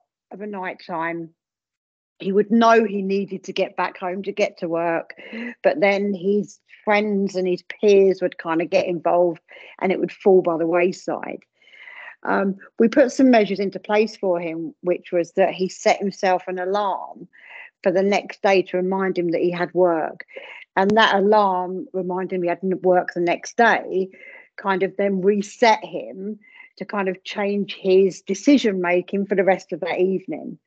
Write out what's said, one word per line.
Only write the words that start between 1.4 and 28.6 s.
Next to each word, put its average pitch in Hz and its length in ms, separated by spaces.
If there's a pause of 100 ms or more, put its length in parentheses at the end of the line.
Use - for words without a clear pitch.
He 175 100
would 202 220
know 226 320
he 202 180
needed 190 420
to 190 80
get 190 240
back 180 220
home 190 260
to 202 80
get - 260
to 175 100
work, 165 460 (500)
but - 160
then 202 340
his 196 460 (240)
friends 208 500
and 185 140
his 180 140
peers 196 600
would 180 160
kind 165 240
of 165 80
get 190 160
involved 175 540 (400)
and 196 100
it 170 80
would - 140
fall 185 300
by 170 160
the 165 80
wayside. 175 760 (840)
Um, 196 340 (220)
we 226 100
put 254 220
some 262 200
measures 202 280
into 196 220
place 214 360
for 180 220
him, 165 440
which 180 300
was 170 200
that 190 220
he 180 160
set - 280
himself 185 480
an 185 120
alarm 190 680 (560)
for 196 80
the 180 120
next 196 400
day 196 180
to 180 160
remind 190 400
him 175 140
that 170 100
he 175 100
had 175 220
work. 165 540 (500)
And 196 220
that 208 160
alarm 190 800
reminded 185 420
him 180 60
he 175 80
had 175 120
n-, 185 200
work 180 320
the 175 80
next - 340
day, 190 540 (480)
kind 190 240
of 190 160
then 202 240
reset 208 600
him 190 560 (380)
to - 80
kind 196 240
of 185 160
change 202 500
his 185 460
decision 202 600